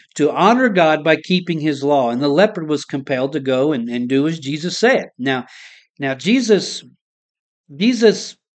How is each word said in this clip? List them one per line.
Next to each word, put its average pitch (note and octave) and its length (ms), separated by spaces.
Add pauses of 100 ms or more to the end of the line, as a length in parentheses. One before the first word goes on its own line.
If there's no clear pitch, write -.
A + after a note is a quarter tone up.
(160)
to C#3+ 160
honor A3+ 380
God D#3+ 340
by D#3+ 120
keeping E3+ 440
his C#3+ 240
law. C#3 260
And A#2+ 120
the D3 60
leper F3 360
was D3+ 220
compelled C3+ 480
to D#3 60
go C3+ 320
and, A#2+ 180
and B2 200
do C#3 180
as E3 120
Jesus D3 380
said. B3 280 (120)
Now, C3 280 (540)
now C#3 140
Jesus, G3+ 680 (920)
Jesus G#3+ 600 (220)